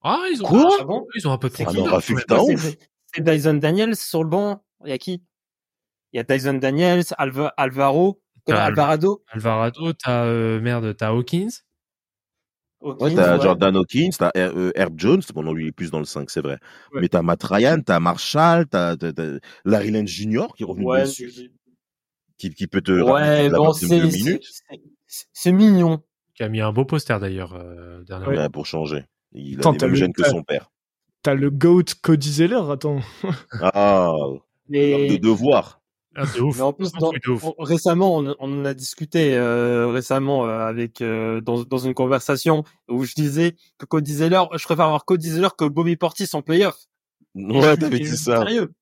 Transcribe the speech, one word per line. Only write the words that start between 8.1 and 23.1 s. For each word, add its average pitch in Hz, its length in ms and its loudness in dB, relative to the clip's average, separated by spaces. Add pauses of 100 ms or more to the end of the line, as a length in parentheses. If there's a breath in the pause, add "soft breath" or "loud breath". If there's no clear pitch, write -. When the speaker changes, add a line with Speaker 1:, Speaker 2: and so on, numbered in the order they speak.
Speaker 1:
T'as - 180 2
Al- 104 80 0
Speaker 3:
Alvarado. 156 600 0
Speaker 1:
Alvarado, 113 600 -2
t'as... 120 320 -2
Euh, 113 340 0
merde, 113 380 -2
t'as 110 120 -2
Hawkins. 147 400 -2 (1300)
Speaker 3:
Hawkins, 135 240 -6
Speaker 2:
Ouais, 160 100 2
t'as 87 220 4
Speaker 3:
ouais. - 60 2
Speaker 2:
Jordan 95 320 2
Hawkins, 131 420 0
t'as 87 180 0
Her-, 92 200 0
euh, 92 200 -2
Herb 85 220 -2
Jones, 127 240 2 (120)
bon, 78 100 -6
non, 80 100 -4
lui, 80 120 -4
il - 40 -6
est - 40 -12
plus 85 180 -10
dans 80 80 -4
le 76 60 -6
cinq, 71 240 -10
c'est 80 120 -6
vrai. 69 160 -8 (360 soft breath)
Speaker 4:
Ouais. 87 80 -4
Speaker 2:
Mais 90 80 0
t'as 87 120 2
Matt 85 220 -2
Ryan, 127 420 2
t'as 87 140 2
Marshall, 151 680 2
t'as, 87 280 -2
t'as, 82 160 -8
t'as 76 260 -8 (280 soft breath)
Larry 104 260 2
Nance 107 180 -2
Junior 107 460 -4
qui 113 80 -10
est - 20 -6
revenu 92 200 -6
Speaker 3:
Ouais, 131 180 0
Speaker 2:
blessé, 131 240 -8 (100)
Speaker 3:
mais 123 120 -20 (880)
Speaker 2:
qui, 85 160 -10
qui 98 140 -10
peut 98 140 -2
te 95 120 -2
Speaker 3:
Ouais, 92 180 4